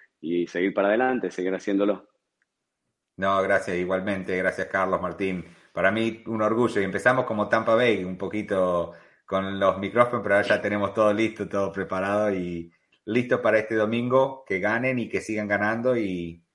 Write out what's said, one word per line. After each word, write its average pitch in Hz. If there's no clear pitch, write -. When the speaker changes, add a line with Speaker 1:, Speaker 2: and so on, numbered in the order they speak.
Speaker 1:
y 87
seguir 90
para 98
adelante, 117
seguir 92
haciéndolo. 98
Speaker 2:
No, 98
gracias, 95
igualmente, 92
gracias 92
Carlos, 92
Martín, 90
para 92
mí 110
un 110
orgullo, 110
y 98
empezamos 123
como 104
Tampa 113
Bay, 113
un 92
poquito 92
con 98
los 95
micrófonos, 113
pero 101
ahora 101
ya 104
tenemos 101
todo 107
listo, 107
todo 98
preparado, 98
y 87
listo 123
para 110
este 110
domingo, 123
que 95
ganen 120
y 110
que 98
sigan 107
ganando, 113
y, 87